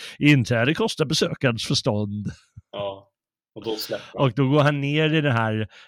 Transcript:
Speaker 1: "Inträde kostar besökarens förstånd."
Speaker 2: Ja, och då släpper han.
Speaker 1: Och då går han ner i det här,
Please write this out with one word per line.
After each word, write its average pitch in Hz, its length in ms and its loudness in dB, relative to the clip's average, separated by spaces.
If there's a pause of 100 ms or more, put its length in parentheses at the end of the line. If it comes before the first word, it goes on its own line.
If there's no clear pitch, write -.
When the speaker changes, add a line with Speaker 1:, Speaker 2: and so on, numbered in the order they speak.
(180)
Speaker 1:
"Inträde 135 560 4
kostar - 300 -2
besökarens 131 640 0
förstånd." 104 600 -2 (460)
Speaker 2:
Ja, 98 360 -10 (460)
och 107 100 -14
då 110 120 -4
släpper 104 280 -8 (140)
han. - 40 0
Speaker 1:
Och 127 120 4
då 135 140 2
går 147 140 4
han 147 180 2
ner 151 340 0
i 160 60 2
det 143 120 2
här, 110 360 0 (200)